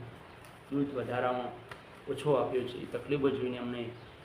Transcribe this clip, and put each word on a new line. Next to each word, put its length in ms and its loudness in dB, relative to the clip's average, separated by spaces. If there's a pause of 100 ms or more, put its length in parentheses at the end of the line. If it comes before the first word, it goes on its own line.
(680)
દૂધ 280 2
વધારામાં 560 0 (560)
ઓછો 300 2
આપ્યો 260 4
છે, 140 -4
એ 160 -6
તકલીફો 360 4
જોઈને 300 2
અમને 240 -2 (400)